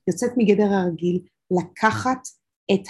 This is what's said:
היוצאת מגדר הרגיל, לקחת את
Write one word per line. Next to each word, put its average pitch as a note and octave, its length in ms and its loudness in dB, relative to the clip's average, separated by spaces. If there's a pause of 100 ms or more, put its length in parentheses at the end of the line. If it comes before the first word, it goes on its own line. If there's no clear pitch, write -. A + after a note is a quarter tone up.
היוצאת F#3+ 300 -2
מגדר G#3 360 2
הרגיל, F3 480 -2 (400)
לקחת A3 580 -2 (560)
את G3 160 0